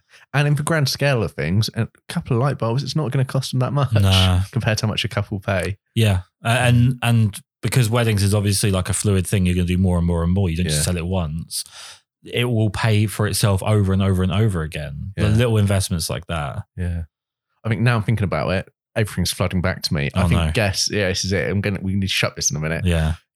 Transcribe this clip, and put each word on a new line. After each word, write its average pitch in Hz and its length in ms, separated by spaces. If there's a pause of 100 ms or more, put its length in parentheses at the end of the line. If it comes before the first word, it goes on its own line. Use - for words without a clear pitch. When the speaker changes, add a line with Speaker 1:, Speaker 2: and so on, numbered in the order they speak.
(340)
Speaker 1:
And 143 140
in 147 80
the 143 80
grand 151 240
scale 139 340
of 80 100
things, 87 420
a 110 140 (200)
couple - 280
of 117 60
light 135 160
bulbs, 117 240
it's 127 140
not 139 160
gonna 135 120
cost 131 280
them 127 80
that 123 120
much 139 200
Speaker 2:
Nah. 95 580
Speaker 1:
compared 110 280
to - 80
how 107 40
much - 140
a 98 40
couple 101 320
pay. 95 380 (160)
Speaker 2:
Yeah. 104 280 (220)
A-, 113 40
and, 123 540
and 117 380 (220)
because 120 260
weddings 113 340
is 101 120
obviously, 101 360
like, 92 200
a - 40
fluid 95 320
thing, 95 200
you're 90 80
gonna 90 120
do 90 120
more 90 180
and 85 100
more 85 160
and 85 120
more. 98 160
You 80 60
don't 87 100
just 76 140
Speaker 1:
Yeah. - 20
Speaker 2:
sell 90 160
it 82 80
once. 82 580 (600)
It 120 200
will 110 260
pay 107 360
for 104 220
itself 98 340
over 104 320
and 98 80
over 95 200
and 95 100
over 98 300
again. 78 540
The - 60
Speaker 1:
Yeah. 104 140
Speaker 2:
little 117 220
investments 98 520
like - 160
that. 73 380 (120)
Speaker 1:
Yeah. 87 280 (600)
I 113 60
think 107 100
now 120 160
I'm 107 60
thinking 107 220
about 76 260
it, 92 180 (280)
everything's 95 360
flooding 95 300
back 92 220
to - 100
me. 71 200
I 98 100
Speaker 2:
Oh, 87 40
Speaker 1:
think 82 120
Speaker 2:
no. 80 120
Speaker 1:
guests, 98 380
yeah, 101 180
this 90 160
is 95 80
it. 76 180
I'm 98 120
gonna, 98 180
we 95 140
need 101 80
to 92 60
shut - 280
this - 140
in - 60
a 76 40
minute. 78 240
Speaker 2:
Yeah. 80 300 (220)